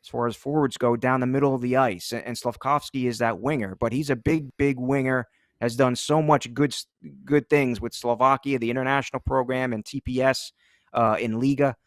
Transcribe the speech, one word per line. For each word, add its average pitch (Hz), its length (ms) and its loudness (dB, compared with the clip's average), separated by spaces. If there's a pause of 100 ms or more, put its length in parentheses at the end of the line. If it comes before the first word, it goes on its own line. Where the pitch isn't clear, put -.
as - 60 -20
far 120 180 -4
as 110 80 -6
forwards 143 420 0
go, 120 180 2
down 127 260 0
the 123 40 0
middle 135 300 2
of 123 60 -4
the 123 160 0
ice. 107 340 0
And, 117 140 -6
and 120 100 -8
Slafkovsky 131 720 -4
is 117 140 -2
that 113 200 0
winger, 110 400 -4
but 113 140 -2
he's 139 160 -2
a 127 80 2
big, 151 400 0
big 139 200 2
winger, 131 500 0 (340)
has 117 160 -2
done 127 180 4
so 151 260 0
much 143 320 2
good 139 200 0
s-, - 140 -10 (360)
good 143 260 2
things 127 300 2
with 117 140 -6
Slovakia, 131 680 0
the 117 100 -2
international 131 520 -2
program, 127 500 -2
and 110 140 -6
T 139 160 -8
P 127 200 -4
S, 131 300 2 (420)
uh, 113 260 4
in 113 200 -2
Liga 135 480 2